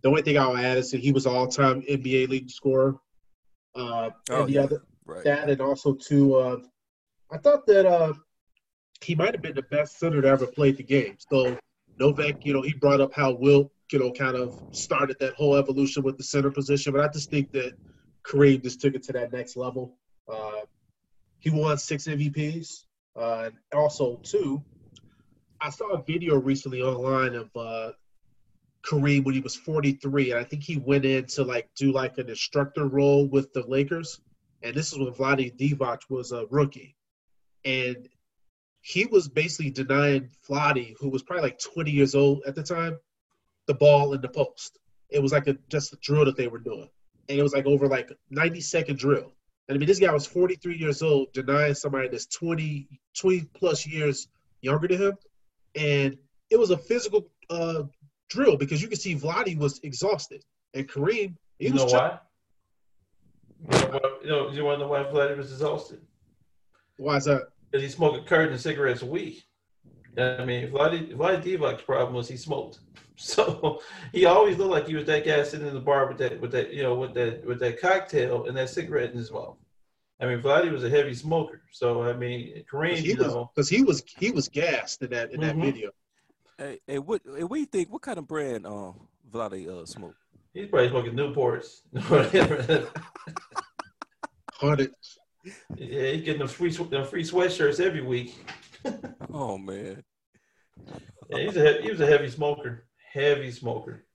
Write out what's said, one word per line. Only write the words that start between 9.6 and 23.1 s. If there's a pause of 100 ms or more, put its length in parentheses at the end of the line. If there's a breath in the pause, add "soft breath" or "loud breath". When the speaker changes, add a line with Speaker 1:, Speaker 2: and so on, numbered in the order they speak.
Speaker 1:
best
center
to
ever
play
the
game. (160)
So (440)
Novak,
you
know,
he
brought
up
how
Wilt, (200)
you
know,
kind
of (120)
started
that
whole
evolution
with
the
center
position,
but
I
just
think
that (500 soft breath)
Kareem
just
took
it
to
that
next
level. (280)
Uh, (760)
he
won
six
M
V
Ps. (280)